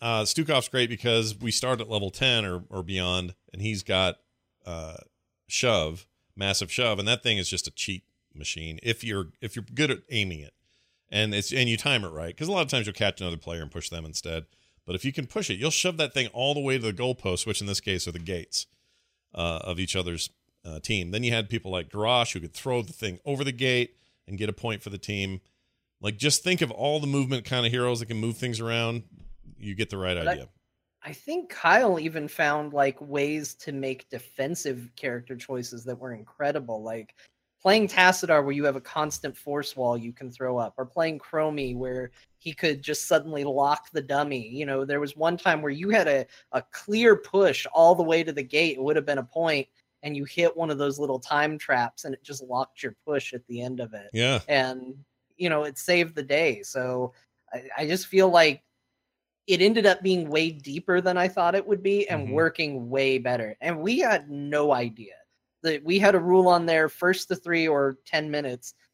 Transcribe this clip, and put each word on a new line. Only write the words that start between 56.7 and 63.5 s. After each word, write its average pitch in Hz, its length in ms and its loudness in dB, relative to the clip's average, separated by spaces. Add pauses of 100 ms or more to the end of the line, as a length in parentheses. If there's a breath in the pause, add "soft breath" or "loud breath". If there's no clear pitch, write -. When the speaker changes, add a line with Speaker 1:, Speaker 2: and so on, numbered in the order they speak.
Speaker 2:
I, - 100 -8 (160)
I 156 100 -2
just 170 180 0
feel 190 220 8
like 165 340 8 (840)
it 180 140 4
ended 214 240 6
up 185 180 8
being 180 280 2
way 160 200 2
deeper 151 500 -2
than 180 180 2
I 180 100 4
thought 180 260 2
it 196 120 2
would 196 160 2
be 202 260 2
and 151 180 -2
Speaker 1:
Mm-hmm. 123 80 -4
Speaker 2:
working 151 560 0
way 135 280 4
better. 117 420 -2